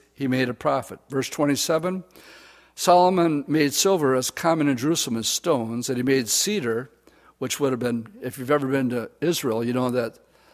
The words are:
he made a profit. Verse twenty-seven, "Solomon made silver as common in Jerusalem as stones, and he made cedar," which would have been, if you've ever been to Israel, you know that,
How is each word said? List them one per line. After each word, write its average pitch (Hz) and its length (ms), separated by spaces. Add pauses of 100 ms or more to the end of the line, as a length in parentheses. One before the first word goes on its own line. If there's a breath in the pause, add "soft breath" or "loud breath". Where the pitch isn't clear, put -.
(120)
he 139 160
made 127 220
a 120 40
profit. 135 540
Verse 131 220
twenty-seven, 160 760 (720 loud breath)
"Solomon 175 760
made 143 240
silver 156 420
as 127 160
common 160 380
in 139 80
Jerusalem 135 400
as 113 120
stones, 120 600
and 131 80
he 123 60
made 127 260
cedar," 127 600 (480 soft breath)
which 131 200
would 139 140
have 123 80
been, 117 260 (140)
if 127 160
you've 127 140
ever 143 180
been 131 220
to 120 200 (120)
Israel, 135 420
you 123 80
know 127 180
that, 117 280 (360 soft breath)